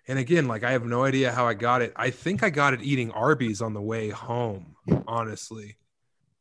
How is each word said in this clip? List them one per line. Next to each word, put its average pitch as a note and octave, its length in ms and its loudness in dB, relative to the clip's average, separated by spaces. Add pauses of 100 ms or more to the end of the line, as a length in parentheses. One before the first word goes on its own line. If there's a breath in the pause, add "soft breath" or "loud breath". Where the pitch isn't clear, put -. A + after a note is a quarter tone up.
and C3+ 120 -2
again, C#3+ 280 2
like, A2 160 -4
I A#2+ 100 0
have A#2+ 120 0
no A#2+ 180 0
idea C3 280 2
how A#2+ 160 2
I A#2 80 2
got A#2+ 260 2
it. A2+ 140 -2
I A#2+ 160 0
think F#3 320 -2
I G#3+ 60 4
got C#3+ 260 4
it - 80 -4
eating B2+ 280 0
Arby's A#2 500 2
on A2 120 -4
the G#2 80 -6
way A2 280 -4
home, A#2 680 -6 (320)
honestly. A2 680 -8 (640)